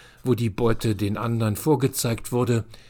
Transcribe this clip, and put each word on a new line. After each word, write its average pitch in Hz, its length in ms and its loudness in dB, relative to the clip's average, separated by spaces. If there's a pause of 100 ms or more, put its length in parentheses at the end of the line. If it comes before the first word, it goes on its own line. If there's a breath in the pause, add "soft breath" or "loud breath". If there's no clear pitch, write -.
(240 loud breath)
wo 127 100 2
die 117 160 0
Beute 113 460 0
den 101 200 -2
anderen 113 400 0
vorgezeigt 127 760 0
wurde. 123 340 2 (240 loud breath)